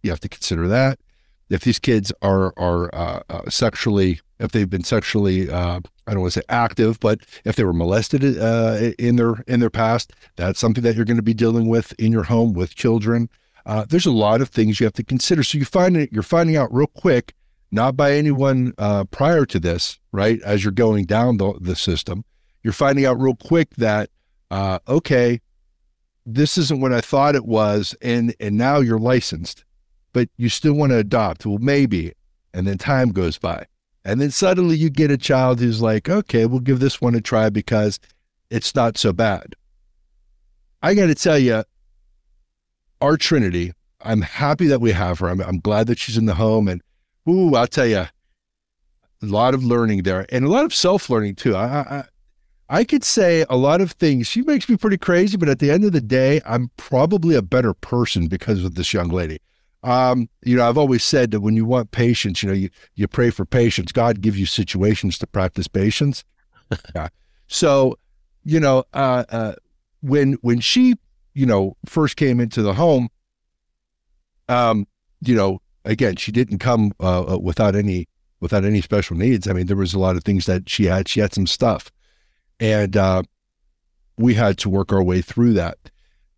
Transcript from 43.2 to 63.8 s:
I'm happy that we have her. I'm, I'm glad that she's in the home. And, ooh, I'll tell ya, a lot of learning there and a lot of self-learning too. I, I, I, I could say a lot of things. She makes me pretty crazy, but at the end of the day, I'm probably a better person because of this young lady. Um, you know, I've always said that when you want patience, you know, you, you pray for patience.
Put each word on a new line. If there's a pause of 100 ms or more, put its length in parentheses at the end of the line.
I'm
happy
that
we
have
her.
I'm,
I'm
glad
that
she's
in
the
home.
And, (460)
ooh,
I'll
tell
ya, (1120)
a
lot
of
learning
there
and
a
lot
of
self-learning
too.
I,
I,
I, (640)
I
could
say
a
lot
of
things.
She
makes
me
pretty
crazy,
but
at
the
end
of
the
day,
I'm
probably
a
better
person
because
of
this
young
lady. (440)
Um, (140)
you
know,
I've
always
said
that
when
you
want
patience,
you
know,
you, (260)
you
pray
for
patience.